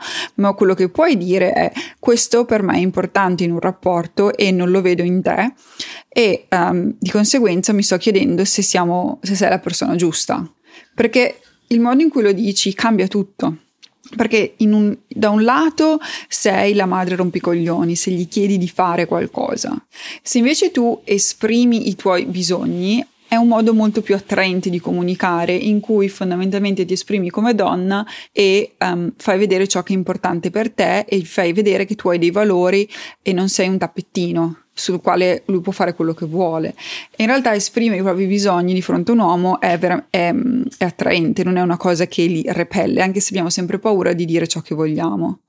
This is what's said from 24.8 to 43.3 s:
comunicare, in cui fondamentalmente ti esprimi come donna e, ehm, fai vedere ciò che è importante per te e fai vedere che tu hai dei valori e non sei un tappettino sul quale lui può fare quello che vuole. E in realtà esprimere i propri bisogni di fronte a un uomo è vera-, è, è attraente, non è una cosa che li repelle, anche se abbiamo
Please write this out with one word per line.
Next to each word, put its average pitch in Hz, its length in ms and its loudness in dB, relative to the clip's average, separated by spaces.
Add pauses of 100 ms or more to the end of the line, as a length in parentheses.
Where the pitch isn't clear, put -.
comunicare, 175 720 -2
in 208 260 0
cui 208 300 0
fondamentalmente 190 720 -2
ti 175 80 -4
esprimi 185 380 -2
come 226 260 0
donna 196 500 0 (240)
e, 202 480 2
ehm, 175 380 -2
fai 190 220 0
vedere 190 320 2
ciò 175 140 -2
che 202 100 -2
è - 20 2
importante 180 560 -4
per 220 220 -2
te 196 340 0
e 190 160 -2
fai 170 300 -2
vedere 196 320 2
che 208 100 -6
tu 208 140 -2
hai 175 100 2
dei 170 100 2
valori 196 560 2 (360)
e 196 100 -2
non 190 160 0
sei 190 220 0
un 190 80 0
tappettino 170 840 -4 (100)
sul 180 260 -2
quale 180 460 0
lui 185 160 0
può 190 100 -4
fare 175 240 -2
quello 165 180 -2
che 165 120 -6
vuole. 160 500 -2 (400)
E 220 80 -2
in 220 40 2
realtà 254 280 2
esprimere 208 460 0
i - 20 -2
propri 190 220 0
bisogni 185 480 2
di 185 80 0
fronte 170 300 -2
a - 20 4
un 226 80 4
uomo 180 400 2
è 180 160 2
vera-, 180 320 -2
è, 175 260 0 (420)
è - 60 -2
attraente, 175 640 0
non 185 100 0
è 180 60 0
una 175 160 0
cosa 175 300 0
che 175 180 0
li 170 220 -2
repelle, 175 540 -2
anche 190 200 0
se - 80 -2
abbiamo 180 200 -2